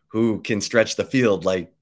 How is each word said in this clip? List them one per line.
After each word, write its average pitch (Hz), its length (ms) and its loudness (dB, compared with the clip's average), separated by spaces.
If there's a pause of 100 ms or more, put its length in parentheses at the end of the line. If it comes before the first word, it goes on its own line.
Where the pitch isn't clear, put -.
who 110 340 0
can 107 180 -4
stretch 110 360 0
the 98 80 0
field 107 400 0
like 92 380 -2